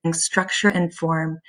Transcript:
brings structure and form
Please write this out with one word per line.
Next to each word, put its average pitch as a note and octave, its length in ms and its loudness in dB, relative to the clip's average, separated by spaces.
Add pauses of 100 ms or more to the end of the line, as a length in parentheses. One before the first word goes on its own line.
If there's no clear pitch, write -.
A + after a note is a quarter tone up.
brings E3 220 -2
structure F#3+ 460 2
and F3 220 0
form D#3+ 580 -2